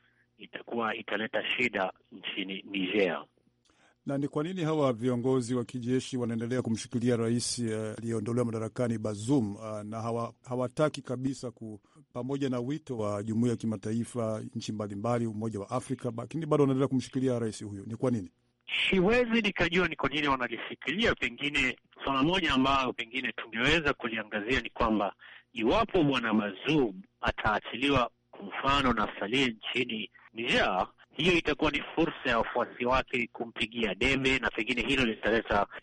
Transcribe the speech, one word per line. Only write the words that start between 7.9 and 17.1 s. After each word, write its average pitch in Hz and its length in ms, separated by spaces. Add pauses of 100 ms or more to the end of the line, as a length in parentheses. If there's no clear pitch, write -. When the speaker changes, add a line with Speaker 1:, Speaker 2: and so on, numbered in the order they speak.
Speaker 2:
aliyeondolewa 117 480
madarakani 113 520
Bazoum, 107 640
ah, 107 220
na 110 180
hawa-, 117 300 (160)
hawataki 127 540
kabisa 127 480
ku-, 110 300 (320)
pamoja 135 380
na 127 100
wito 131 380
wa 104 240
jumuiya 113 280
ya 113 60
kimataifa, 110 840 (120)
nchi 117 180
mbalimbali, 107 540
Umoja 107 340
wa 98 100
Afrika, 127 460
lakini 131 300
bado 147 160
wanaendelea 135 260
kumshikilia 131 500